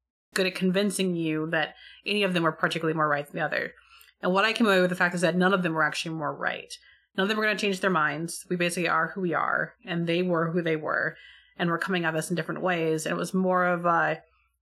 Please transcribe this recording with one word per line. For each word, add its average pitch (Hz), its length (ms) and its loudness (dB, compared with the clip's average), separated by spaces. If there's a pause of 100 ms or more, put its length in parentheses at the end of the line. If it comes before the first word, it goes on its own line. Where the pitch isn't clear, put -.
(320)
good 190 140 2
at 185 80 -2
convincing 185 640 0
you 156 340 -2
that 160 240 -2 (320)
any 208 160 0
of 185 120 2
them 165 100 2
were 160 80 2
particularly 165 420 0
more 156 140 2
right 143 180 0
than - 100 -14
the 165 80 -2
other? - 280 -2 (500)
And 185 100 2
what 196 120 4
I 220 80 2
came 226 140 2
away 190 140 6
with 180 100 4
the 180 60 -4
fact 180 180 2
is 175 80 -2
that 170 120 4
none 185 180 4
of 190 100 2
them 165 120 0
were 160 80 2
actually 156 320 -2
more 147 200 -4
right. - 380 -6 (440)
None 190 80 2
of 196 40 2
them 220 100 -2
were 220 60 0
gonna 214 140 0
change 196 220 -2
their 202 100 2
minds. 156 580 -2
We 180 80 -2
basically 175 320 0
are 160 200 0
who 190 140 -8
we 170 120 -2
are, - 400 0 (100)
and 170 220 -2
they 165 160 2
were 165 300 0
who 175 100 0
they 160 140 0
were, 151 400 -2 (420)
and 175 120 0
we're 170 80 0
coming 175 260 -2
at 160 100 0
this 156 160 -2
in 175 60 -2
different 160 260 -4
ways. 160 440 0
And 170 80 -2
it 170 40 -2
was 175 160 -4
more 185 320 2
of 175 200 0
a 160 360 2 (380)